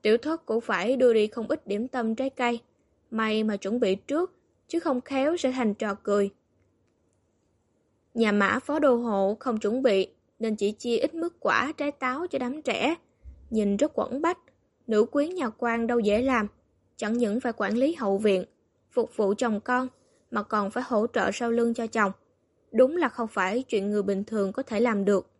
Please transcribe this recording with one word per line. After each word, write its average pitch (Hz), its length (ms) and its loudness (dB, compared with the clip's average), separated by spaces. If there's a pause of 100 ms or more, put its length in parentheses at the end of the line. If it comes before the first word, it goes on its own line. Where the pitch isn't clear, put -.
Tiểu 214 160 4
Thất 311 280 -4
cũng 226 140 0
phải 220 360 0
đưa 247 180 6
đi 214 120 4
không 220 220 -6
ít 311 180 -4
điểm 214 220 -4
tâm 226 260 -2
trái 269 160 -2
cây, 240 300 -2 (500)
may 220 340 0
mà 214 120 -2
chuẩn 214 240 -4
bị 196 140 2
trước, 311 380 -4 (360)
chứ 339 120 -2
không 262 200 0
khéo 277 360 0
sẽ 262 160 0
thành 233 220 0
trò 202 200 -4
cười. 202 360 0 (1800)
Nhà 226 180 2
Mã 202 260 4
phó 294 200 -2
đô 285 160 6
hộ 214 460 0
không 226 180 -2
chuẩn 226 240 -2
bị, 196 260 4 (300)
nên 220 180 -2
chỉ - 160 0
chia 233 240 -2
ít - 180 0
mứt 330 260 -6
quả, 226 360 2
trái 285 160 -4
táo 269 340 -6
cho 294 120 -6
đám 254 240 -6
trẻ. 254 320 -2 (560)
Nhìn 202 260 0
rất 285 180 0
quẫn 254 280 -4
bách, 349 160 -2 (480)
nữ 214 180 2
quyến 294 300 -2
nhà 285 240 -4
quan 233 280 -2
đâu 240 120 0
dễ 208 240 2
làm, 240 260 0 (480)
chẳng 226 220 -4
những 226 220 0
phải 240 160 -4
quản 208 200 -2
lý 285 180 2
hậu 196 240 0
viện, 202 260 2 (460)
phục - 260 -2
vụ 208 180 2
chồng 214 260 0
con, 254 280 -2 (420)
mà 214 120 -4
còn 208 280 -2
phải 247 160 -4
hỗ 220 200 0
trợ 208 260 0
sau 233 180 -4
lưng 233 240 0
cho 226 120 -6
chồng. 214 260 0 (600)
Đúng 262 240 4
là 320 120 2
không 226 200 -4
phải 202 340 -2
chuyện 208 280 -2
người 208 120 0
bình 196 220 -2
thường 196 280 -2
có 269 100 -6
thể 214 180 -4
làm 214 240 2
được. 196 360 2